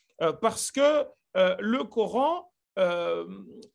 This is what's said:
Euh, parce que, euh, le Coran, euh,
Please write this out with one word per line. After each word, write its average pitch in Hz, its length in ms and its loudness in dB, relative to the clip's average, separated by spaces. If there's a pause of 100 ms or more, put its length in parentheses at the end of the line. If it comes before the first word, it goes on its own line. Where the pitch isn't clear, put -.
(220)
Euh, 160 100 2
parce 220 400 -2
que, 294 340 4 (300)
euh, 185 240 4
le 233 240 -2
Coran, 247 680 -2 (280)
euh, 175 480 0 (480)